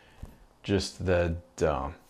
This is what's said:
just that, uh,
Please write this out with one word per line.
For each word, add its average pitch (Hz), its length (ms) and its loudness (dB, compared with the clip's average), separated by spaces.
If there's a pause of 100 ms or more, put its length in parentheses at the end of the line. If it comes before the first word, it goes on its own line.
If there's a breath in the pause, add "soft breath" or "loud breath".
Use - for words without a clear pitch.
(640 loud breath)
just 98 420 -2
that, 87 320 2 (260)
uh, 71 280 0 (200)